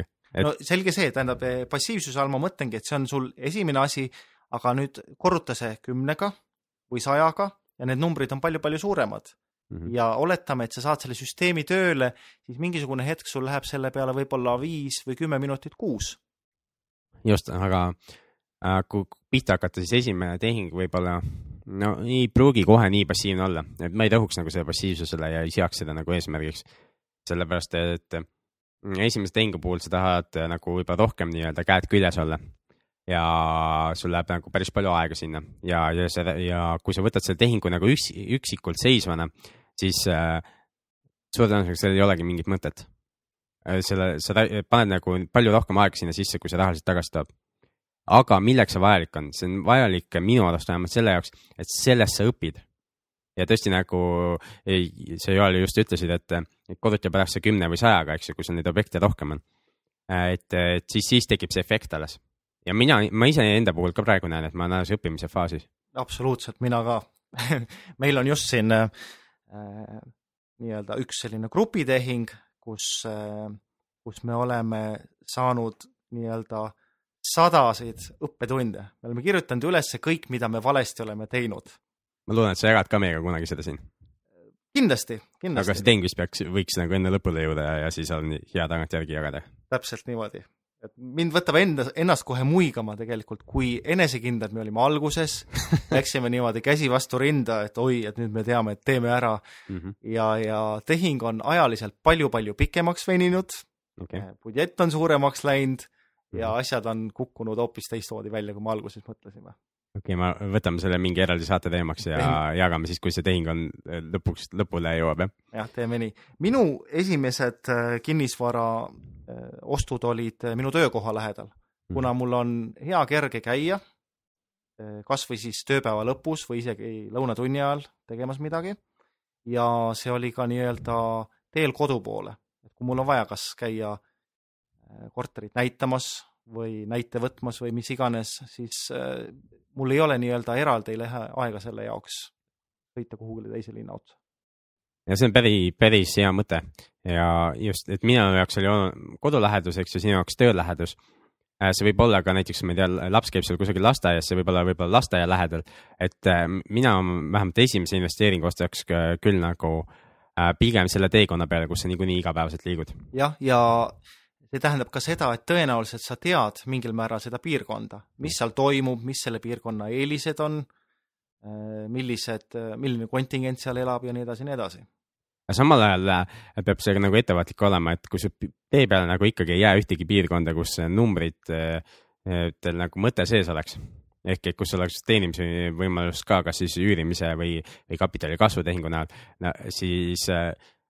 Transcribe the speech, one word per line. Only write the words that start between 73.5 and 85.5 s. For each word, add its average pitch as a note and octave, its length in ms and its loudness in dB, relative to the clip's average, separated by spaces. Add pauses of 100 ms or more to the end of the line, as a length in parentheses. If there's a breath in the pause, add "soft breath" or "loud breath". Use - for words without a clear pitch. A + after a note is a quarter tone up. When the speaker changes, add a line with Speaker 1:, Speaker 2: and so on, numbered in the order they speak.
Speaker 2:
kus A2+ 180 -16
me A#2+ 140 -4
oleme A#2 440 -2 (420)
saanud B2 640 -4 (220)
nii-öelda A2+ 580 -8 (560)
sadasid B2+ 800 4 (160)
õppetunde. B2 680 -6 (180)
Me A#2+ 80 -12
oleme A#2+ 160 -8
kirjutanud D#3+ 440 0
üles E3 280 2
kõik, E3 320 -4
mida A#2+ 200 -2
me A2+ 120 -4
valesti C3 420 0
oleme G#2+ 240 -10
teinud. A#2+ 420 -6 (580)
Speaker 1:
Ma A2 100 2
loodan, G#2+ 160 6
et - 80 -6
sa A2 80 6
jagad G#2+ 200 6
ka G#2 100 4
meiega E2+ 220 0
kunagi E2+ 280 -4
seda D2+ 160 -6
siin. D2+ 120 -8 (1000)
Speaker 2:
Kindlasti, C3+ 420 2 (160)
kindlasti. C3 340 -4